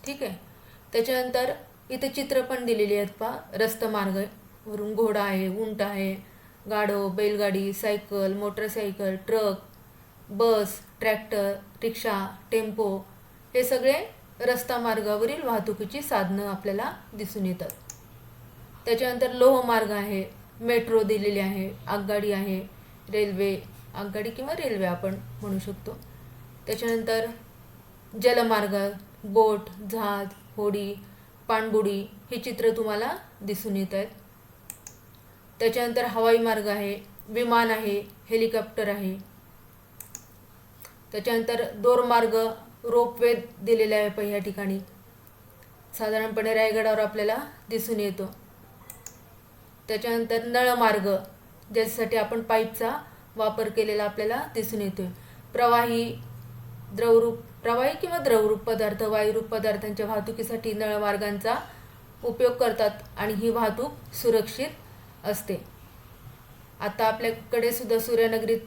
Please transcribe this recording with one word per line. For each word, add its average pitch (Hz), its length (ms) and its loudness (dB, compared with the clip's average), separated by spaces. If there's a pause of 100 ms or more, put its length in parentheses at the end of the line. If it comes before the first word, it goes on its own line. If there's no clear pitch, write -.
ठीक 277 180 -8
आहे, 190 120 -6 (580)
त्याच्यानंतर 247 580 0 (380)
इथे 262 200 -2
चित्र 269 320 0
पण 247 240 -4
दिलेली 208 300 2
आहेत 202 120 0 (120)
पहा. 247 180 -4 (160)
रस्ता 220 360 0
मार्ग 196 320 0 (440)
वरून 208 300 -6
घोडा 214 280 2
आहे, 190 240 0 (100)
उंट 214 240 -4
आहे, 196 320 -2 (560)
गाढव, 202 400 0
बैलगाडी, 202 640 0
सायकल, 202 600 -2
मोटरसायकल, 202 840 -4 (120)
ट्रक, 214 300 2 (720)
बस, 208 500 2 (200)
ट्रॅक्टर, 214 520 0 (320)
रिक्षा, 214 420 -2 (260)
टेम्पो 214 440 0 (600)
हे 247 80 4
सगळे 254 300 2 (480)
रस्ता 247 360 0
मार्गावरील 226 640 0
वाहतुकीची 214 580 -2
साधनं 202 460 0
आपल्याला 196 440 -4 (220)
दिसून 202 320 -6
येतात. 180 240 -4 (1160)
त्याच्यानंतर 247 480 0
लोहमार्ग 247 580 6
आहे, 202 320 -2 (380)
मेट्रो 233 420 2
दिलेली 202 360 0
आहे, 190 300 -2 (180)
आगगाडी 208 440 -2
आहे, 196 280 -2 (500)
रेल्वे, 196 460 0 (400)
आगगाडी 202 340 -6
किंवा 262 240 -6
रेल्वे 233 320 -2
आपण 185 300 -2 (260)
म्हणू 196 180 -4
शकतो. - 380 -10 (680)
त्याच्यानंतर 226 580 0 (880)
जलमार्ग, 220 640 4 (480)
बोट, 214 460 4 (220)
जहाज, 202 360 -2 (280)
होडी, 202 380 -2 (540)
पाणबुडी 214 520 2 (320)
हे 240 60 -6
चित्र 226 400 0
तुम्हाला 220 380 -2 (260)
दिसून 196 360 -4
येत 190 160 -2
आहेत. 202 140 -2 (1500)
त्याच्यानंतर 233 460 0
हवाई 226 320 6
मार्ग 220 300 2
आहे, 202 300 -2 (300)
विमान 233 440 4
आहे, 208 280 -2 (300)
हेलिकॉप्टर 220 600 0
आहे. 196 280 -4 (1900)
त्याच्यानंतर 226 520 0 (120)
दोरमार्ग, 233 600 6 (480)
रोपवे 240 500 4 (280)
दिलेला 214 340 4
आहे 208 140 4
पण 208 160 -2
या 202 140 -2
ठिकाणी 196 400 -4 (1160)
साधारणपणे 220 560 0
रायगडावर 220 460 4
आपल्याला 214 380 0 (320)
दिसून 226 300 -2
येतो. 190 260 -2 (1600)
त्याच्यानंतर 226 580 0
नळमार्ग, 233 720 4 (580)
ज्याच्यासाठी 220 440 0
आपण 220 240 0
पाईपचा 226 560 0 (380)
वापर 220 340 -2
केलेला 208 340 0
आपल्याला 220 380 -2 (120)
दिसून 220 280 -4
येतोय. 190 260 -4 (460)
प्रवाही, 233 640 4 (760)
द्रवरूप, 226 460 4 (240)
प्रवाही 247 340 2
किंवा 349 200 -4
द्रवरूप 214 420 4
पदार्थ, 214 440 -2
वायुरूप 214 400 2
पदार्थांच्या 214 640 -2
वाहतुकीसाठी 220 680 -4
नळमार्गांचा 208 840 0 (680)
उपयोग 240 280 2
करतात 226 380 2 (280)
आणि 214 160 -2
ही 220 160 0
वाहतूक 233 640 -2
सुरक्षित - 1120 -2
असते. 185 300 -4 (1200)
आता 208 260 -2
आपल्याकडे 226 640 0
सुद्धा 233 280 0
सूर्यनगरीत 226 680 2